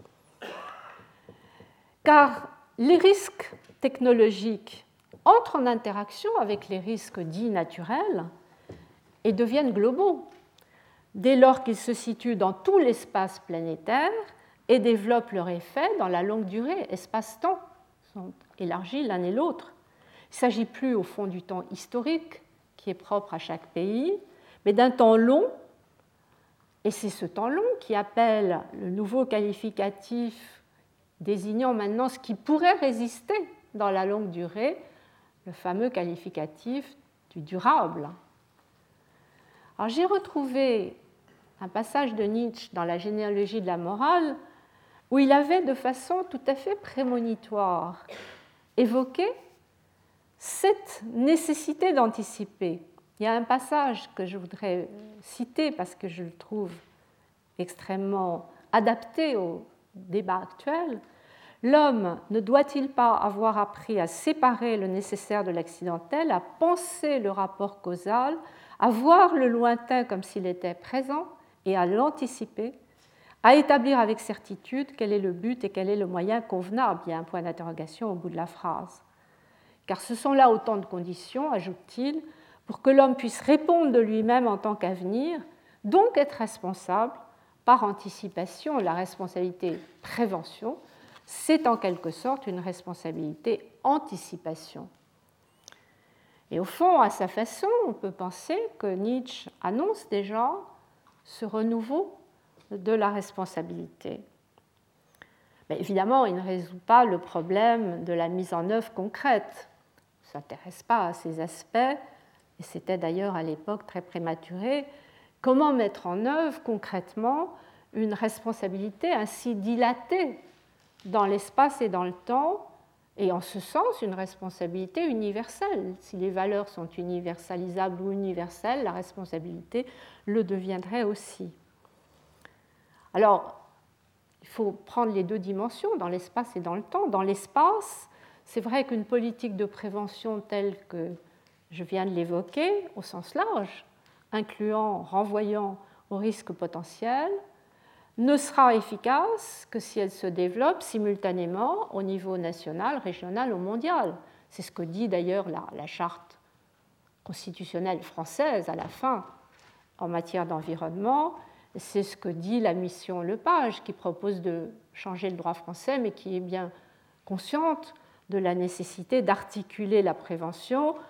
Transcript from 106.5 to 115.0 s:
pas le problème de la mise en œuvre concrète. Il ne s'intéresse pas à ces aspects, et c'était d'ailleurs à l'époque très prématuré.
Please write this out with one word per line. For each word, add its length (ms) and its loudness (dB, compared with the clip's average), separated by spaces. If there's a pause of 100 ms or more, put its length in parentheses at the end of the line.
pas 260 6
le 140 2
problème 840 0
de 100 -4
la 160 0
mise 260 -4
en 160 -2
œuvre 220 -2
concrète. 760 -2 (540)
Il 40 -20
ne 60 -20
s'intéresse 500 -16
pas 240 2
à 60 -2
ces 280 -8
aspects, 360 -6 (800)
et 40 -16
c'était 360 -4
d'ailleurs 380 -2
à 60 -4
l'époque 440 -6
très 140 -10
prématuré. 840 -6 (560)